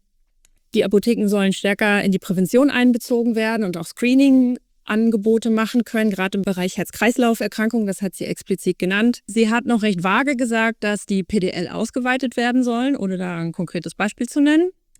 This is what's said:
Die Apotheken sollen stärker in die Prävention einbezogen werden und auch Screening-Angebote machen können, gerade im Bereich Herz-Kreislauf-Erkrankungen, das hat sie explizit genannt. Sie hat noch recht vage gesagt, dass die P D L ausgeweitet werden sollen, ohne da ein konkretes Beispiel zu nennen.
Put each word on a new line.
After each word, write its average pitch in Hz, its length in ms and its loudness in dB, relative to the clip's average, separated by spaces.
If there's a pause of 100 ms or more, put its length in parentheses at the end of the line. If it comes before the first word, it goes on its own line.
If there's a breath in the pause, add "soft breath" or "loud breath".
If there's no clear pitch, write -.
(720)
Die 214 100 2
Apotheken 208 460 2
sollen 196 240 2
stärker 202 500 2
in 196 80 2
die 185 80 2
Prävention 220 520 2
einbezogen 240 640 2
werden 220 300 0
und 175 120 -4
auch 175 100 -8
Screening-Angebote 233 1600 2
machen 220 340 0
können, 220 260 0
gerade 190 280 -2
im 190 40 -2
Bereich 185 340 -2
Herz-Kreislauf-Erkrankungen, 226 1120 0
das 190 160 -6
hat 190 120 -6
sie - 100 -8
explizit 180 540 -4
genannt. 208 480 0
Sie 214 220 0
hat 240 160 0
noch 240 180 0
recht 190 220 -2
vage 254 320 2
gesagt, 226 480 -2
dass 208 220 -4
die 190 160 0
P 208 180 -4
D 180 80 -2
L - 200 -6
ausgeweitet 247 680 -4
werden 247 280 0
sollen, 247 320 0
ohne 190 200 -4
da 180 220 -6
ein 165 140 -4
konkretes 165 420 -8
Beispiel 214 340 -4
zu 294 120 -2
nennen. 311 300 4 (300)